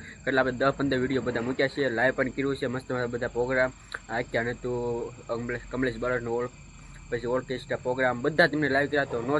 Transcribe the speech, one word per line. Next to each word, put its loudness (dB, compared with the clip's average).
કેટલા 4
આપણે 2
દસ 4
પંદર 2
વીડિયો 0
બધા 0
મૂક્યા 2
છે, 2
લાઈવ 4
પણ 0
કર્યું 0
છે -2
મસ્ત -4
મજા 0
બધા -2
પ્રોગ્રામ. 2
આ -2
અત્યારે 0
તો -2
કમલેશ, -4
કમલેશ 0
બારોટનો 0
ઓર-, -4
પછી -2
ઓર્કેસ્ટ્રા -4
પ્રોગ્રામ 2
બધા 6
તમને 2
લાઈવ 2
કર્યા. 0
તો -2
ન -4